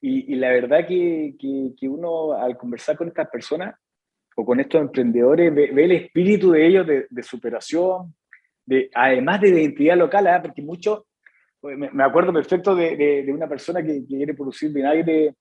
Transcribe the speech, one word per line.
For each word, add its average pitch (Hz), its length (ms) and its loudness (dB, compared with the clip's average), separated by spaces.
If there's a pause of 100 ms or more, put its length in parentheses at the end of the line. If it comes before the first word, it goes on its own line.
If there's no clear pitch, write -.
Y, 135 340 -4
y - 0 -
la 131 140 -2
verdad 127 400 2
que, 170 500 -2
que, 135 400 -6
que 135 100 -6
uno 160 440 -4
al 123 240 -4
conversar 123 400 -8
con 170 100 -6
estas - 220 -8
personas 160 480 -8 (580)
o 113 100 -6
con 123 140 0
estos 139 220 2
emprendedores 135 760 2
ve, 143 180 2
ve 143 120 4
el 180 80 4
espíritu 180 580 2
de 160 160 6
ellos 185 180 4
de, 139 240 0
de 120 140 -12
superación, 165 880 -6 (540)
de, 131 260 0
además 131 480 2
de 202 100 6
identidad 160 460 4
local, 185 300 2
¿ah? 175 160 2
Porque 160 200 -14
muchos, 180 420 -6 (560)
pues, 139 180 -14
me, 143 140 -10
me 135 100 0
acuerdo 165 300 2
perfecto 180 420 0
de, 165 220 -2
de, 147 260 0
de 139 100 -4
una 151 160 -6
persona 165 360 -6
que, 151 160 -4
que 131 160 -10
quiere 147 180 -6
producir 143 380 -8
vinagre 156 680 0